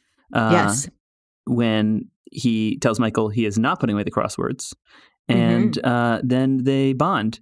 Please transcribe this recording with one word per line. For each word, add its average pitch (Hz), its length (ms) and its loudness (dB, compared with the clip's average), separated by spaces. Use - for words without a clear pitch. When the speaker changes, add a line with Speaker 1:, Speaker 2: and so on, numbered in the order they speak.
Speaker 1:
Uh, 113 180 2
Speaker 2:
Yes. 104 380 2
Speaker 1:
when 110 640 0
he 110 480 0
tells 113 200 0
Michael 113 300 0
he 110 160 -2
is 101 120 -2
not 139 220 0
putting 107 160 -2
away 104 80 -2
the - 80 -6
crosswords. - 600 -6
And, 117 480 2
Speaker 2:
Mm-hmm. 123 140 2
Speaker 1:
uh, 120 340 2
then 131 400 0
they 135 300 2
bond. 131 480 -2